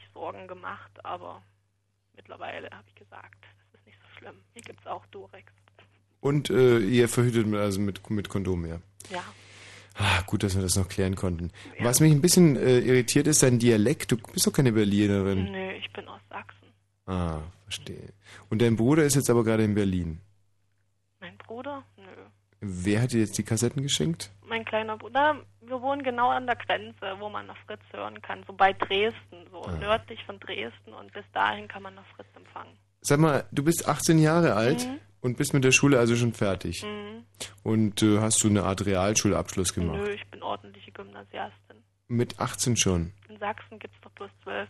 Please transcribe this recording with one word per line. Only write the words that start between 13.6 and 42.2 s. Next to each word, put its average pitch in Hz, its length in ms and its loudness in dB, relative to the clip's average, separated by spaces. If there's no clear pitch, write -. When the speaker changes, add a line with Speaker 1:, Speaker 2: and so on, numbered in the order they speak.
Speaker 2:
Du 120 60 2
bist - 280 -2
doch 208 60 0
keine 127 200 4
Berlinerin. 101 800 2
Speaker 1:
Nö, 190 200 -6
ich - 200 -12
bin - 160 -14
aus 202 200 -18
Sachsen. - 380 -16
Speaker 2:
Ah, 87 340 -4
verstehe. - 500 -14
Und 110 120 0
dein 117 140 4
Bruder 143 280 4
ist 139 100 2
jetzt 131 160 2
aber 117 140 4
gerade 110 200 2
in 104 100 2
Berlin? 92 460 0
Speaker 1:
Mein 185 180 -20
Bruder? 262 460 -12
Nö. 196 60 -20
Speaker 2:
Wer 101 420 -2
hat 123 100 -2
dir 117 80 2
jetzt 104 180 -2
die 110 60 -2
Kassetten 120 380 -2
geschenkt? 156 500 -4
Speaker 1:
Mein 226 180 -8
kleiner 220 320 -4
Bruder. 269 400 0
Wir 240 200 -8
wohnen 277 220 -4
genau 247 280 0
an 254 160 -4
der 233 100 -2
Grenze, 190 600 -8
wo 208 100 -10
man 208 180 -12
noch 190 100 -18
Fritz 208 140 -14
hören 214 300 -12
kann. 190 240 -12
So 196 60 -18
bei 196 200 4
Dresden, - 760 -4
so 175 140 -18
Speaker 2:
Ah. 175 120 -8
Speaker 1:
nördlich 220 480 -4
von 202 160 -16
Dresden. 214 580 -14
Und 202 140 -20
bis 208 200 -16
dahin 208 360 -2
kann 196 140 -16
man 190 120 -18
noch 196 120 -20
Fritz 202 180 -20
empfangen. - 380 -20
Speaker 2:
Sag 143 180 2
mal, 151 320 2
du 143 100 -4
bist 165 260 -2
achtzehn 160 300 2
Jahre 156 360 4
alt 139 320 0
Speaker 1:
Mhm. 269 120 -8
Speaker 2:
und 123 160 -4
bist 143 180 -2
mit 135 100 4
der 131 80 6
Schule 139 260 6
also 117 180 4
schon 120 160 2
fertig. 92 520 -4
Speaker 1:
Mhm. 208 400 -12
Speaker 2:
Und, 110 400 0
äh, 104 180 4
hast 110 220 0
du 110 60 4
eine 101 160 2
Art 95 220 -2
Realschulabschluss 95 880 0
gemacht? 85 280 -4
Speaker 1:
Nö, 104 100 -6
ich 104 160 -14
bin - 140 -20
ordentliche 101 500 -12
Gymnasiastin. - 840 -16
Speaker 2:
Mit 120 320 -4